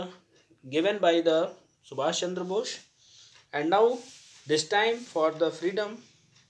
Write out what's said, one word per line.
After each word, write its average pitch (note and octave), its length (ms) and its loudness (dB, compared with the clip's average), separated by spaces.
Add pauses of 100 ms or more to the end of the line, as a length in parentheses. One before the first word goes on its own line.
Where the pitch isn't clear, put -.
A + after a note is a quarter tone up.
(640)
given D#3+ 400 0
by E3+ 100 6 (140)
the D#3+ 100 4 (520)
सुभाष C#3 320 -2
चंद्र F3+ 220 -4
बोस। G3 340 -4 (800)
And D3+ 180 0
now G#3 100 6 (640)
this D3+ 240 2
time A3+ 260 2 (100)
for D#3+ 260 0
the D#3+ 180 0
freedom G3 420 -4 (560)